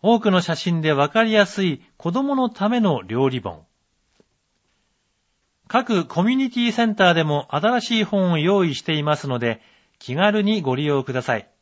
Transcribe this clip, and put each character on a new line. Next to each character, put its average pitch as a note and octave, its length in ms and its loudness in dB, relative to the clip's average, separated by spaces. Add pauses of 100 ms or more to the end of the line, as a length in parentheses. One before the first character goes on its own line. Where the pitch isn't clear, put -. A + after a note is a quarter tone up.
多 A3+ 120 4
く A3 100 0
の F#3 100 4
写 E3+ 160 -4
真 E3 260 -2
で D#3 120 2
わ C#3+ 160 2
か A3+ 140 0
り A3 80 0
や G#3 160 4
す - 160 -4
い D#3+ 180 -2 (160)
子 E3+ 140 -4
供 C#4 240 -2
の C4 120 0
た A3 220 -4
め B3 100 0
の E3 220 2
料 A2+ 260 0
理 B2+ 120 -2
本。 D#2+ 260 -10 (2000)
各 A3+ 380 0
コ E3 160 -4
ミ A3+ 120 2
ュ - 40 0
ニ C4 140 -2
テ A#3+ 80 -4
ィ A#3+ 120 0
セ A#3 140 0
ン G#3+ 80 0
タ F#3 180 4
ー - 40 2
で E3 80 2
も D3 260 -2
新 A3 320 0
し A3+ 200 -2
い - 20 2
本 F#3 280 0
を D#3+ 60 0
用 F3+ 280 2
意 C#3+ 100 -2
し - 80 -12
て D#3+ 100 -4
い D3+ 80 -2
ま D3+ 140 0
す C#3+ 120 -10
の B2 120 -2
で、 A#2 240 -2 (340)
気 B2 180 -10
軽 G#3 280 0
に G#3 180 0
ご C3+ 140 -2
利 C#3+ 100 -4
用 C#3+ 180 0
く C3+ 80 -10
だ B2+ 120 -4
さ A#2+ 140 -2
い。 - 120 -12 (120)